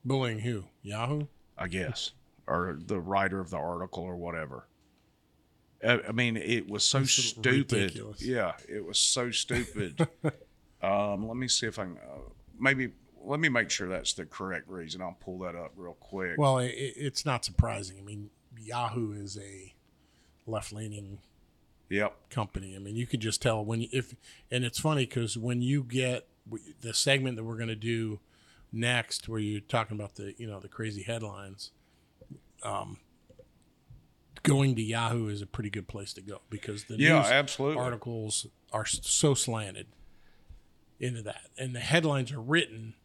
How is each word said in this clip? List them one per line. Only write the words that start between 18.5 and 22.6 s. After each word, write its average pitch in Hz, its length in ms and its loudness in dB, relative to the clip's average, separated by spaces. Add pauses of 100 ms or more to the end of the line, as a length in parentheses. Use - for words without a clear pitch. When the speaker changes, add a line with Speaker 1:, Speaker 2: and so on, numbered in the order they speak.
Speaker 1:
Yahoo 113 520 -2
is 101 260 -8
a 98 340 -16 (720)
left-leaning 104 720 -6 (680)
Speaker 2:
Yep. 101 420 0
Speaker 1:
company. 98 460 -6